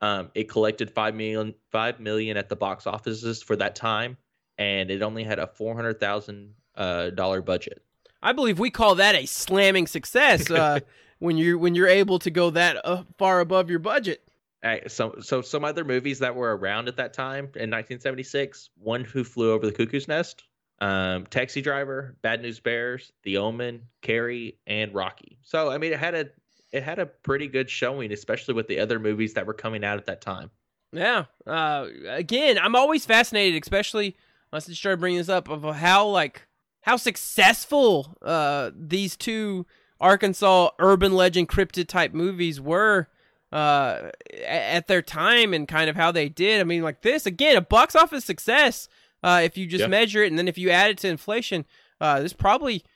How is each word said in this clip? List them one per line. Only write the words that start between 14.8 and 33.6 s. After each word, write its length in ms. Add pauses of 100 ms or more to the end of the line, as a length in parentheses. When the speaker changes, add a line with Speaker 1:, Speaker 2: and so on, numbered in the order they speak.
Speaker 1:
so, 320
so 180
some 240
other 220
movies 320
that 180
were 180
around 340
at 100
that 160
time 420
in 140
nineteen 280
seventy-six, 680 (100)
One 260
Who 200
Flew 280
Over 120
the 80
Cuckoo's 340
Nest, 360 (400)
um, 480
Taxi 320
Driver, 580
Bad 220
News 180
Bears, 500 (120)
The 160
Omen, 420 (220)
Carrie, 640
and 280
Rocky. 460
So, 300
I 80
mean, 160
it 40
had 160
a, 120 (460)
it 100
had 160
a 80
pretty 420
good 220
showing, 420
especially 400
with 160
the 120
other 180
movies 340
that 140
were 80
coming 280
out 140
at 80
that 160
time. 300 (420)
Speaker 2:
Yeah. 320 (220)
Uh, 400 (220)
again, 500
I'm 180
always 300
fascinated, 560